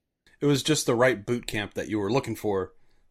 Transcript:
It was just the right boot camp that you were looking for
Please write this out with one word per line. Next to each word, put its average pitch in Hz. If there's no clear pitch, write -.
It 147
was 143
just 151
the 131
right 117
boot 120
camp 104
that -
you 107
were 98
looking 120
for 95